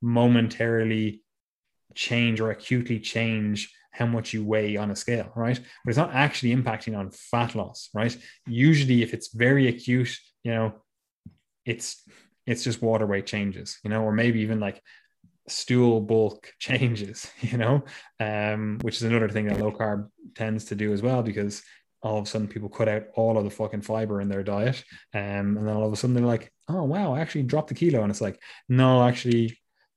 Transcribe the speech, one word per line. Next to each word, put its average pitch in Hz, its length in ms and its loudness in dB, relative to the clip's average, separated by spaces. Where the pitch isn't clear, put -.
momentarily 113 1200 2
change 117 440 0
or 110 120 0
acutely 120 500 -2
change 107 720 -2
how - 120 -4
much 117 300 -2
you 110 100 -2
weigh 104 320 0
on 104 140 -2
a 101 40 -2
scale, 117 400 -4
right? 120 240 0
But - 300 -10
it's 113 80 2
not 160 160 2
actually 127 420 2
impacting 117 400 -2
on 98 160 -4
fat - 440 -2
loss, - 400 -8
right? 113 200 0
Usually 131 540 4
if 113 140 0
it's - 180 -10
very 131 340 4
acute, 123 480 0
you 117 80 -2
know, 110 220 -2
it's, - 420 -10
it's 113 200 -2
just 113 180 -4
water 110 240 2
weight 98 180 -2
changes, 101 580 -6
you 104 60 -8
know, 110 160 0
or 107 80 0
maybe 113 280 2
even, 107 200 -2
like, 101 220 -6
stool 120 540 4
bulk 110 520 0
<laughs> - 40 -20
changes, 117 720 -2
you 123 160 -4
know, 120 260 2
um, 107 640 -2
which 113 140 -4
is 117 80 -6
another 113 260 2
thing 107 160 -2
that 101 120 0
low 107 140 0
carb 104 380 -4
tends 110 320 -4
to - 80 -8
do 104 180 -2
as 101 80 -2
well, 123 220 0
because 104 400 -4
all 107 160 -2
of 104 60 -6
a - 20 -10
sudden 110 200 -4
people 104 220 -8
cut 110 200 0
out 107 160 -2
all 113 220 2
of 107 60 2
the 101 80 -2
fucking 107 300 -6
fiber 107 400 -4
in 98 80 -2
their 98 160 -4
diet. 104 400 -2
Um, 101 440 -2
and 107 100 -2
then 107 80 -2
all 107 120 0
of 107 60 0
a 104 40 -4
sudden 127 180 0
they're 120 100 2
like, 117 280 0
"Oh, 175 160 -2
wow, 160 300 0
I 143 60 -2
actually 151 240 -2
dropped 147 280 -2
a - 20 -4
kilo." 151 280 2
And 101 80 0
it's 101 100 -4
like, 98 200 -4
"No, 127 340 6
actually, 120 560 2